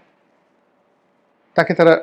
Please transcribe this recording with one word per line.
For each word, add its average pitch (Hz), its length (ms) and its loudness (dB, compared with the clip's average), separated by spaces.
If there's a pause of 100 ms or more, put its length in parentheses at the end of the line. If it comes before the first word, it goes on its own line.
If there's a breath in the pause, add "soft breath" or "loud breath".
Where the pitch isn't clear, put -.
(1500)
তাকে 165 200 -4
তারা 165 280 2